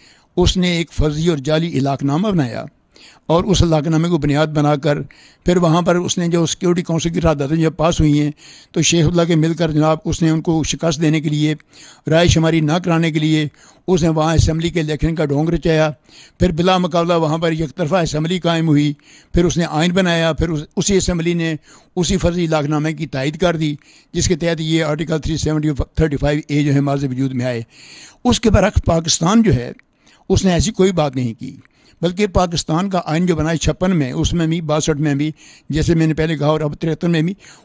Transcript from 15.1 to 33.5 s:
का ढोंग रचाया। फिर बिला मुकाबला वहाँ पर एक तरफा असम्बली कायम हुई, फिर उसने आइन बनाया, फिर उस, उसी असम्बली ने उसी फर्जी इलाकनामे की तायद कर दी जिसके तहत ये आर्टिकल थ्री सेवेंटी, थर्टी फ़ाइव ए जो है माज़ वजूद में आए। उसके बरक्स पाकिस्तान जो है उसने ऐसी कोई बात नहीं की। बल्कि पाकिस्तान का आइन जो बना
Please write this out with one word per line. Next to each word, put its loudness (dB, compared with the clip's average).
का -2
ढोंग 0
रचाया। 0
फिर 2
बिला 2
मुकाबला 0
वहाँ 0
पर 0
एक -4
तरफा -2
असम्बली -2
कायम 0
हुई, 2
फिर 4
उसने 0
आइन 0
बनाया, 2
फिर -2
उस, -6
उसी 0
असम्बली 0
ने -2
उसी 0
फर्जी 0
इलाकनामे -2
की -8
तायद -6
कर 0
दी -2
जिसके 0
तहत -2
ये 0
आर्टिकल -2
थ्री -4
सेवेंटी, -2
थर्टी -2
फ़ाइव 0
ए 2
जो 2
है 4
माज़ -2
वजूद -4
में -4
आए। -4
उसके 2
बरक्स 2
पाकिस्तान 2
जो 2
है -2
उसने 2
ऐसी 2
कोई 2
बात -2
नहीं -4
की। -16
बल्कि -2
पाकिस्तान 0
का -2
आइन 0
जो 0
बना 0